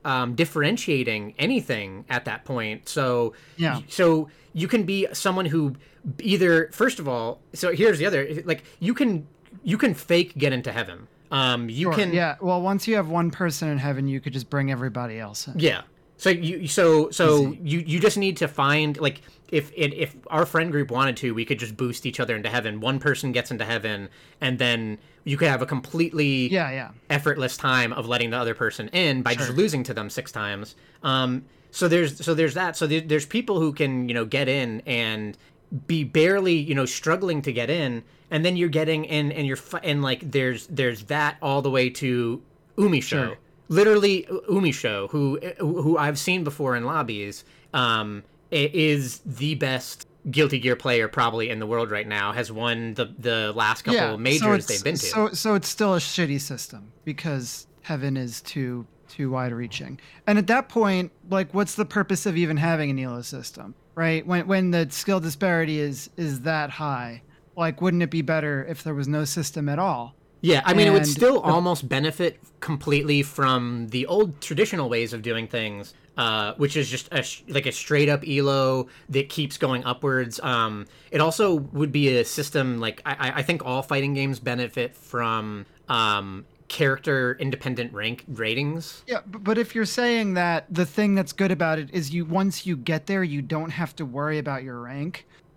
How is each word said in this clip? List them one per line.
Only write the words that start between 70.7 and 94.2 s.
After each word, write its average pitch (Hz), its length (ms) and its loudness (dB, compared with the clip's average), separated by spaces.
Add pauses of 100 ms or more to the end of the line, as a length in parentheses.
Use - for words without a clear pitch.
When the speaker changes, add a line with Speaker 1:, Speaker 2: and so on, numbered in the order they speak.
Speaker 1:
mean, 202 140 8
it 202 40 8
would 196 100 8
Speaker 2:
And 147 60 2
Speaker 1:
still 214 340 6
Speaker 2:
the 165 60 0
Speaker 1:
almost 165 420 2
benefit 151 500 0 (220)
completely 147 640 2
from 123 640 0
the 123 160 -2
old 180 340 2
traditional 170 480 0
ways 117 240 0
of 117 100 -8
doing 113 260 -4
things, 104 460 -6 (240)
uh, 110 380 0
which 143 220 0
is 139 120 0
just 123 220 -8
a 135 120 0
sh-, - 260 -10
like, 139 160 -2
a 123 60 -2
straight 147 360 2
up 147 180 2
elo 135 640 2 (220)
that 139 180 0
keeps 143 300 -4
going 127 260 0
upwards. 123 560 -2
Um, 110 460 0 (260)
it 143 80 2
also 165 360 4
would 143 360 -2
be 139 260 4
a 120 60 4
system, 131 560 -2
like, 113 260 -6
I, 139 240 -2
I, - 100 -4
I - 40 0
think 131 220 0
all 127 160 -2
fighting 139 320 0
games 135 260 -2
benefit 123 560 -4
from, 110 720 -4 (240)
um, 101 560 0 (240)
character 135 680 0
independent 123 540 -4
rank 110 340 -6
ratings. 139 800 -4
Speaker 2:
Yeah, 240 220 -4
b-, 202 100 -12
but 208 180 0
if 233 180 -2
you're 220 100 2
saying 233 500 0
that 170 340 0
the 175 160 0
thing 202 300 2
that's 190 180 0
good 196 180 2
about 160 280 0
it 143 120 -8
is 156 220 -4
you, 170 100 -2
once 185 420 0
you 180 120 -2
get 156 300 -2
there, 196 160 0
you 143 180 -2
don't 156 300 -4
have 165 260 -6
to 165 80 -6
worry 147 320 -2